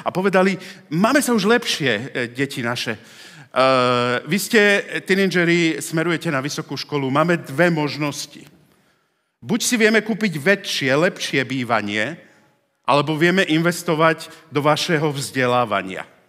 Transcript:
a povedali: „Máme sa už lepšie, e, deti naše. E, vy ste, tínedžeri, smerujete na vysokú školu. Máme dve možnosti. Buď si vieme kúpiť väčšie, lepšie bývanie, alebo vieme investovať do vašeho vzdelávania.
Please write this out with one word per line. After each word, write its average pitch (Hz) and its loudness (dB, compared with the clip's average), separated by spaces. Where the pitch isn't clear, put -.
a - -4
povedali: 185 2
„Máme 226 2
sa 247 -2
už 208 2
lepšie, 214 2
e, 127 -4
deti 135 -6
naše. 117 -4
E, - -20
vy 180 0
ste, 214 2
tínedžeri, 170 2
smerujete 160 -2
na 131 -2
vysokú 147 -8
školu. 143 -4
Máme 165 2
dve 147 0
možnosti. 147 -4
Buď 165 -4
si 247 0
vieme 214 4
kúpiť 185 -4
väčšie, 185 0
lepšie 147 0
bývanie, 117 -2
alebo 143 0
vieme 175 2
investovať 160 0
do 135 -2
vašeho 147 0
vzdelávania. 117 -2